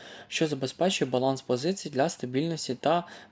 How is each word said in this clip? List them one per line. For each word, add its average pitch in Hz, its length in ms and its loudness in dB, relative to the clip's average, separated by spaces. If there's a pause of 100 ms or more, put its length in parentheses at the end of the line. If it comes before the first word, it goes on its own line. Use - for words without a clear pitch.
(280)
що - 200 2
забезпечує 143 640 0
баланс 131 300 2
позицій 147 480 0
для 143 200 2
стабільності 139 640 -2
та 170 320 2 (240)